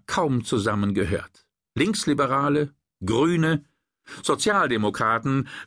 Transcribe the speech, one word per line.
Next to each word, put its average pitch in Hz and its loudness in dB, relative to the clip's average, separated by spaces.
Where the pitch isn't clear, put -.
kaum 135 0
zusammengehört. 101 -2
Linksliberale, 143 0
Grüne, 160 2
Sozialdemokraten, 127 0